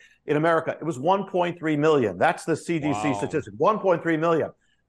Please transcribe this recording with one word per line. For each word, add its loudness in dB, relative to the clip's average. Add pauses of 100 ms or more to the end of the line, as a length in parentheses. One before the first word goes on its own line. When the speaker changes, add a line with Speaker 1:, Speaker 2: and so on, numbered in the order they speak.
(260)
Speaker 1:
in 2
America? 2
It -10
was -4
one 0
point -2
three -2
million. 2
That's 0
the 0
C -4
D -2
C -2
Speaker 2:
Wow. 0
Speaker 1:
statistic, -6
one 2
point 2
three 0
million. 0 (380)